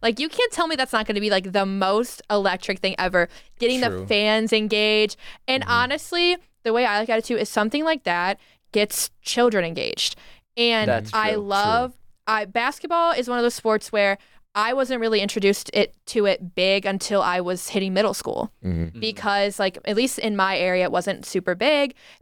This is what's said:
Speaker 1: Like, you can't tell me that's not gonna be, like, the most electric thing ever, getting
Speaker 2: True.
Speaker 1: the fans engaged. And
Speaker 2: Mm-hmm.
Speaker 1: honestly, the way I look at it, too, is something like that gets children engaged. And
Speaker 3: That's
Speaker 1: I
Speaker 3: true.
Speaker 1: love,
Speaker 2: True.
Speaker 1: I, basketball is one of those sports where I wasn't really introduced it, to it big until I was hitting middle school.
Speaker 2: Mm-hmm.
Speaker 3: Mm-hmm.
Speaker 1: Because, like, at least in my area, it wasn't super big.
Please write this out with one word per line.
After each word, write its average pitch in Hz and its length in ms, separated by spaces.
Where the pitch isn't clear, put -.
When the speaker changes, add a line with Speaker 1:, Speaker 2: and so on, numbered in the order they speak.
Speaker 1:
Like, 226 180
you 269 100
can't 480 220
tell 349 160
me 320 80
that's 254 180
not 214 120
gonna 208 160
be, 208 80
like, 190 220
the 196 140
most 196 640
electric 196 500
thing 190 200
ever, 180 300
getting 254 220
Speaker 2:
True. 190 200
Speaker 1:
the 190 60
fans 214 460
engaged. 214 600
And 262 160
Speaker 2:
Mm-hmm. 233 80
Speaker 1:
honestly, 311 680
the 226 100
way 240 120
I 208 140
look 226 100
at 226 100
it, 226 60
too, 240 120
is - 120
something 226 340
like 320 200
that 175 360
gets - 400
children 220 440
engaged. - 500
And 233 320
Speaker 3:
That's 110 240
Speaker 1:
I 214 200
Speaker 3:
true. 208 80
Speaker 1:
love, 208 500
Speaker 2:
True. - 80
Speaker 1:
I, 214 180
basketball 294 680
is 247 180
one 247 80
of 240 60
those 240 120
sports 220 360
where 202 260
I 220 180
wasn't 262 280
really 220 180
introduced 202 540
it, - 220
to 208 200
it 180 260
big 190 320
until 196 380
I 180 180
was 180 280
hitting 190 240
middle 196 200
school. - 380
Speaker 2:
Mm-hmm. 85 200
Speaker 3:
Mm-hmm. 85 160
Speaker 1:
Because, 202 600
like, 190 260
at 208 100
least 254 240
in 214 160
my 190 220
area, 180 260
it 180 80
wasn't 180 340
super 180 300
big. 285 400